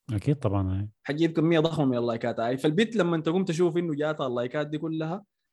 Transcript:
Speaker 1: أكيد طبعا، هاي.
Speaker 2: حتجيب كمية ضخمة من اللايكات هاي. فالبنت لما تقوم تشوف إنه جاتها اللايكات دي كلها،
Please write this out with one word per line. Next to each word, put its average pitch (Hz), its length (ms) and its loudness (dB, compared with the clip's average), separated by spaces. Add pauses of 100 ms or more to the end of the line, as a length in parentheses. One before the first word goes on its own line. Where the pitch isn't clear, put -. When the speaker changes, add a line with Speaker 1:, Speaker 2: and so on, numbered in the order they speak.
(120)
Speaker 1:
أكيد 120 240 0
طبعا، 95 440 0
هاي. 104 80 -6 (160)
Speaker 2:
حتجيب 160 280 0
كمية 160 280 4
ضخمة 156 240 2
من 127 140 2
اللايكات 117 420 -2
هاي. 120 160 0
فالبنت 185 400 2
لما 170 240 2
تقوم 165 240 0
تشوف 170 320 2
إنه 175 180 -2
جاتها 151 320 -2
اللايكات 127 400 -2
دي 151 120 -4
كلها، 160 460 -4 (280)